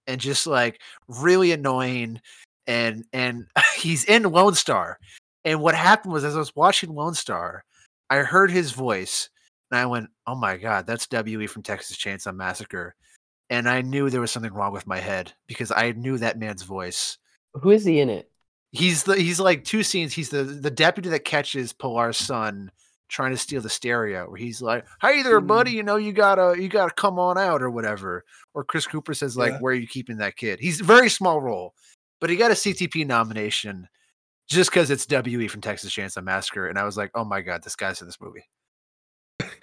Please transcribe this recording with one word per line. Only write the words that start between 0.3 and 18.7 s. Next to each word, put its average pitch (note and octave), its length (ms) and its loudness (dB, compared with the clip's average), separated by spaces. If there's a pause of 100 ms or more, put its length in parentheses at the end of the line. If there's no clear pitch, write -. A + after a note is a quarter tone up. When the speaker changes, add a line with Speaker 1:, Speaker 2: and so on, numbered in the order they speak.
Speaker 1:
like, B2 340 2 (280)
really F3 440 4
annoying. B2+ 680 -2 (460)
And, A2+ 460 -2
and B2 340 -4 (100)
<laughs> - 200 4
he's E3 280 -2
in A3 200 6
Lone F3+ 300 6
Star. F#2 440 0 (480)
And D#3 140 0
what D#3 140 4
happened F#3 400 4
was, C#3+ 100 -2
as D3 100 -2
I D#3+ 40 -2
was D3 180 -6
watching E3 380 4
Lone D3+ 200 -4
Star, - 500 -6 (440)
I C3+ 120 2
heard F3+ 300 4
his E3+ 220 0
voice, - 560 -4 (420)
and B2 80 2
I B2 60 2
went, A#2+ 240 -4 (180)
"Oh B2 80 -6
my G#2 220 -2
God, G2 300 -2
that's A#2 220 -4
W A2 340 -4
E G#2+ 40 -6
from G#2 160 -12
Texas - 360 -10
Chainsaw G2 360 -8
Massacre." F#2 600 -8 (560)
And A#2+ 180 0
I B2+ 140 2
knew C#3 260 -2
there B2+ 140 -2
was A2+ 80 -2
something A2+ 240 -8
wrong G2+ 180 -2
with F#2+ 140 -10
my F#2+ 140 -4
head F#2 340 -6 (120)
because A2+ 240 -8
I A#2 220 2
knew B2 240 -4
that A2+ 220 -2
man's G#2+ 240 -8
voice. F#2 560 -8 (340)
Speaker 2:
Who D3+ 200 2
is G#3+ 120 4
he D#3+ 160 4
in C3+ 80 4
it? G#2 220 -6 (420)